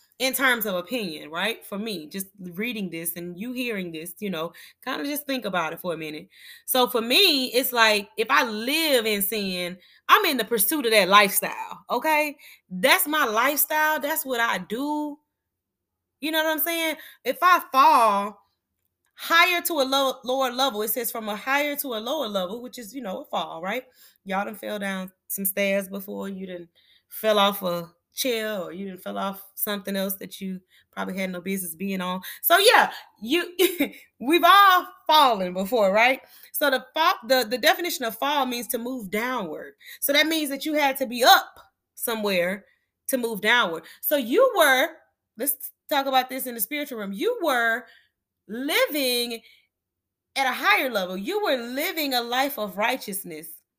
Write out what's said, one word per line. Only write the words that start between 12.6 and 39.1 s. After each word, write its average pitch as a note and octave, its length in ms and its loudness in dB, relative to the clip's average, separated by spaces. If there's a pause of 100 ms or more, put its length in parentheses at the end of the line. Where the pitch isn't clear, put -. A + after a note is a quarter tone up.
That's A#3+ 380 2
my D4+ 180 2
lifestyle. D4 760 2
That's C#4+ 280 -4
what B3 140 -2
I A3+ 180 0
do. C#4+ 600 -6 (1000)
You D4 100 -4
know D#4 140 0
what D#4+ 80 0
I'm D#4 60 -2
saying? E4 380 -2 (280)
If C4+ 160 -4
I F4+ 220 4 (100)
fall A3+ 680 4 (760)
higher F4 480 2
to E4+ 180 -2
a C4 40 4
low-, C4+ 380 0
lower B3+ 300 0
level, A#3+ 300 0
it A3+ 60 -2
says A#3 220 -4
from A3 200 -8
a G#3 60 -6
higher C#4+ 400 -2
to C#4 180 -6
a - 20 -4
lower A#3+ 320 -4
level, G3 320 -4
which B3 180 -14
is, G#3+ 160 -16
you C4+ 60 -10
know, G#3+ 220 -8
a - 20 -14
fall, E3 380 -6
right? A3 220 -6 (400)
Y'all F#3+ 200 -2
done G#3+ 100 -10
fell G#3 240 -8
down F#3+ 340 -6 (160)
some G3 180 -6
stairs G3 420 0
before. G3 400 -10
You F#3+ 180 -10
done F3 220 -12 (400)
fell G#3+ 300 0
off G3 240 2
a F3 280 -4 (220)
chair, A3 460 -2
or D#3+ 140 -8
you G3 160 -10
done F#3 100 -12
fell G3+ 180 -10
off G3 260 -6 (120)
something G3+ 400 -6
else G3 200 -2
that - 260 -14
you F#3+ 200 -8 (300)
probably F#3+ 260 -8
had F#3+ 140 -4
no F3 100 -8
business F3+ 340 -6
being F#3+ 260 -6
on. F3+ 200 -4 (220)
So F4 160 4
yeah, G4 320 6 (320)
you, D#4+ 320 -2 (500)
<laughs> - 160 -20
we've D#4 240 2
all F#4 420 8 (200)
fallen A#3 480 4
before, G3 380 2
right? A#3+ 280 4 (320)
So D4 180 0
the B3+ 220 -2
fall, E4 220 2 (140)
the, B3+ 200 4
the A#3+ 80 -2
definition E4+ 480 0
of A3+ 140 -6
fall C#4 280 0
means A#3+ 220 -6
to B3 100 -4
move A#3+ 320 -8